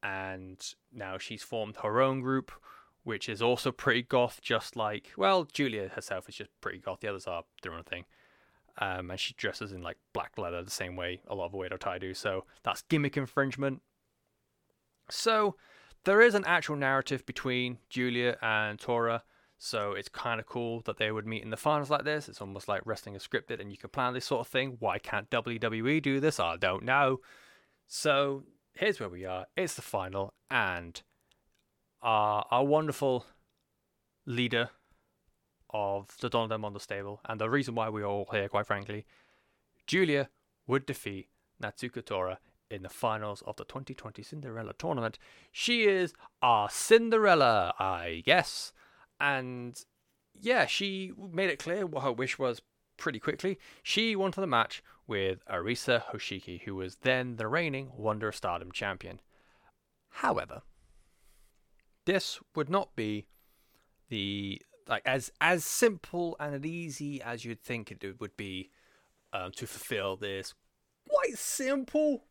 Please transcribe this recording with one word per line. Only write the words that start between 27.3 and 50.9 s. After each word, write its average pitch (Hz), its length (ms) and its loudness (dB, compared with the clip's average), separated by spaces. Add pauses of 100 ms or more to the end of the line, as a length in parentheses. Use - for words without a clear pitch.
So 139 600 2 (280)
here's 196 260 0
where 104 100 -4
we 90 140 -10
are. 92 220 -4 (100)
It's 180 200 0
the - 80 -10
final, 98 500 -4 (160)
and 90 540 0 (1000)
our, 107 480 4
our 127 160 4
wonderful 143 640 2 (960)
leader 120 460 0 (1000)
of 101 520 -4
the 123 80 -2
Don 113 200 2
Del 110 80 0
Mondo 104 220 -6
stable, 101 460 -10
and 110 140 -6
the 110 80 2
reason 123 280 0
why 113 140 0
we're 107 140 -4
all 101 280 -2
here, 101 180 0
quite 101 160 0
frankly, 104 400 -4 (800)
Julia 156 460 2 (340)
would 135 220 0
defeat 101 420 -8 (320)
Natsuko 113 420 -8
Tora 92 360 -2 (320)
in 101 100 -8
the 92 80 -12
finals 107 540 -4
of - 140 -10
the - 80 -10
twenty 135 280 -12
twenty 107 300 -14
Cinderella 117 500 -10
tournament. 127 460 -2 (320)
She 240 320 2
is 190 320 4 (260)
our 113 260 6
Cinderella, 185 1120 6
I 85 480 -2
guess. - 480 4 (460)
And 127 600 -2 (540)
yeah, 233 320 4
she 190 500 -2